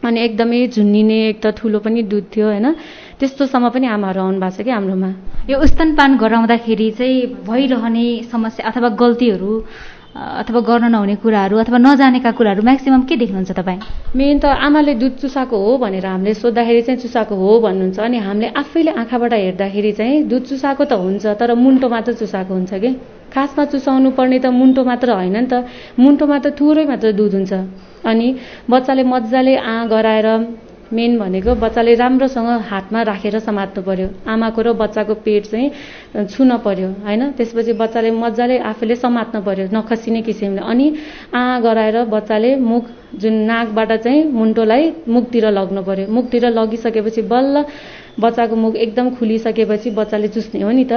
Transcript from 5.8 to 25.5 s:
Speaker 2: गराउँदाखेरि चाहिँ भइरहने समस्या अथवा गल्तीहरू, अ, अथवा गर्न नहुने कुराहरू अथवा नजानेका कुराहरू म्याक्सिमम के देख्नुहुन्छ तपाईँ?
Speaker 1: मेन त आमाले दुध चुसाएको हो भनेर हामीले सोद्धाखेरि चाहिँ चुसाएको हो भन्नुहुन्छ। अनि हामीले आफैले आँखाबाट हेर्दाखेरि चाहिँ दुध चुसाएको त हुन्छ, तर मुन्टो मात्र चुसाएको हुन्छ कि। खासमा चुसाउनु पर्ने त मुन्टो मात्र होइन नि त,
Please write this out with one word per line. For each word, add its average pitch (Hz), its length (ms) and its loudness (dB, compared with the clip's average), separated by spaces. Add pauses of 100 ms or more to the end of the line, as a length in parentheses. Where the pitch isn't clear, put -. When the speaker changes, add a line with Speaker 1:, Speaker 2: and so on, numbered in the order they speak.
Speaker 2:
गराउँदाखेरि 226 720 2
चाहिँ 247 560 -2
भइरहने 233 760 0 (100)
समस्या 220 340 -4
अथवा 240 220 0
गल्तीहरू, 220 760 0 (540)
अ, - 260 -8
अथवा 226 180 0
गर्न 233 300 2
नहुने 208 260 2
कुराहरू 208 400 0
अथवा 233 220 4
नजानेका 254 520 6
कुराहरू 208 320 2
म्याक्सिमम 262 400 4
के 277 140 0
देख्नुहुन्छ 190 360 -2
तपाईँ? 185 260 -4 (380)
Speaker 1:
मेन 285 220 4
त 302 60 0
आमाले 285 500 2
दुध 262 280 -2
चुसाएको 262 340 -4
हो 208 220 2
भनेर 190 280 -2
हामीले 190 280 -2
सोद्धाखेरि 233 480 2
चाहिँ 254 180 0
चुसाएको 220 340 -4
हो 202 260 4
भन्नुहुन्छ। 190 380 -2
अनि 233 200 -2
हामीले 208 300 -4 (100)
आफैले 311 320 -2
आँखाबाट 233 420 -2
हेर्दाखेरि 196 600 -2
चाहिँ 247 340 0
दुध 254 160 0
चुसाएको 277 420 -2
त 277 80 -2
हुन्छ, 196 340 -2
तर 233 280 0
मुन्टो 262 340 4
मात्र 233 240 -2
चुसाएको 190 420 -6
हुन्छ 185 200 -4
कि। 208 160 -2 (420)
खासमा 285 320 -2
चुसाउनु 269 460 2
पर्ने 254 280 2
त 262 80 0
मुन्टो 254 380 4
मात्र 247 260 0
होइन 185 260 0
नि 247 100 0
त, 254 80 -2 (440)